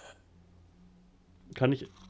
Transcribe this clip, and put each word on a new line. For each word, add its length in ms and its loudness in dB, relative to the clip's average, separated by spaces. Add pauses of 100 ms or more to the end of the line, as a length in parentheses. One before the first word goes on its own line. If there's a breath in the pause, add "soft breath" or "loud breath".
(1500 loud breath)
Kann 180 6
ich 180 -2 (200)